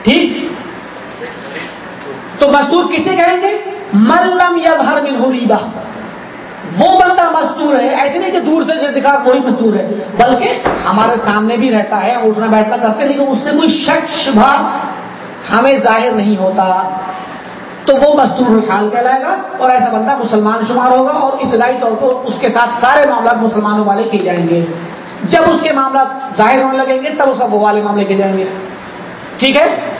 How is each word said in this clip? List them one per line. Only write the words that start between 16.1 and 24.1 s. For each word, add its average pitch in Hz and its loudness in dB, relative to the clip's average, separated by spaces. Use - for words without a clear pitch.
نہیں 208 2
ہوتا، 190 0
تو 277 4
وہ 294 4
مستور 247 2
الحال 214 2
کہلائے 254 0
گا، 359 -2
اور 254 2
ایسا 247 4
بندہ 220 0
مسلمان 220 0
شمار 247 2
ہوگا، 262 4
اور 277 0
ابتدائی 247 0
طور 226 0
پر - -2
اس 214 -4
کے 262 0
ساتھ 220 0
سارے 294 4
معاملات 233 0
مسلمانوں 214 0
والے 202 0
کیے 196 -2